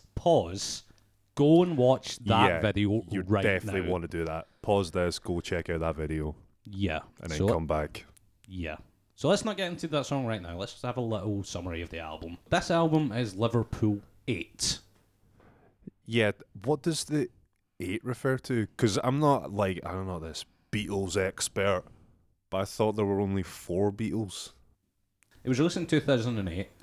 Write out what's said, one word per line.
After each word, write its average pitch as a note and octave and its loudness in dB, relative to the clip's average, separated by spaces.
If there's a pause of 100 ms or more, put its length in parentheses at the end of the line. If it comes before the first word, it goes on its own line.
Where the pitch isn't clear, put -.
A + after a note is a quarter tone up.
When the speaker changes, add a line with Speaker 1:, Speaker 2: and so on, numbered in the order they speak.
(160)
Speaker 1:
pause, G2 2 (520)
go D#3 8
and F3+ 2
watch B2+ 4
that A2+ 4
Speaker 2:
Yeah, E2 2
Speaker 1:
video G#2 2
Speaker 2:
you F#2+ -2
Speaker 1:
right F#2+ 2
Speaker 2:
definitely F#2+ 0
Speaker 1:
now. E2+ -2
Speaker 2:
wanna F2 -2
do E2 -4
that. D#2+ -6 (140)
Pause G2+ 2
this, F2 0
go F2 -4
check E2+ -4
out E2 -2
that D#2+ -2
video. D2+ -4 (260)
Speaker 1:
Yeah. G2 -4 (220)
Speaker 2:
And - -8
then D2+ -6
Speaker 1:
So F#2+ 2
Speaker 2:
come E2 0
back. D2+ -4 (480)
Speaker 1:
Yeah. D#2+ -8 (400)
So - 0
let's G3 4
not G#3+ -4
get F#3 -4
into E3+ -8
that D3 -2
song C#3 -2
right A2 -4
now. E2+ -10
Let's G2 -8
just - -16
have B2 -4
a B2+ -4
little G#2 -2
summary F2 -6
of E2+ -8
the E2 -8
album. D#2+ -10 (120)
This F3 0
album D#3 2
is A2+ -2
Liverpool A2 0 (280)
Eight. - -4 (1300)
Speaker 2:
Yeah, A2 4 (320)
what C#3+ 0
does D#3+ -2
the D3+ 0 (500)
eight F2+ -6
refer C3 -2
to? A2+ 0 (100)
'Cause G#2+ 4
I'm C3+ 2
not, C3 4
like, G2 2
I'm F#2+ -6
not F2+ -6
this D#2+ -10 (260)
Beatles G2 -2
expert, F#2+ 0 (680)
but F#2 -4
I G2 0
thought G#2+ 0
there G#2+ 2
were G2 2
only G2 0
four F#2+ -2
Beatles. G#2 -4 (920)
Speaker 1:
It - -6
was B2+ 2
released E3+ 2
in E3+ -4
two D#3 4
thousand A#2+ 0
and F#2+ -2
eight, F2+ -6 (140)